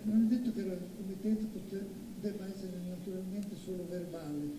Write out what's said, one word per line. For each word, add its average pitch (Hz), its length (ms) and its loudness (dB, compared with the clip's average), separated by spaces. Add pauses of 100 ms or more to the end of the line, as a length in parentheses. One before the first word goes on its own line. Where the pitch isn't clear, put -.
non 214 180 8
è 226 120 10
detto 240 200 4
che 196 120 0
la 185 120 0 (180)
committenza 214 560 2
pote-, 196 380 -4 (320)
debba 196 260 -2
essere 185 300 -6 (100)
naturalmente 185 720 -4
solo 180 320 -4
verbale 165 580 -4 (120)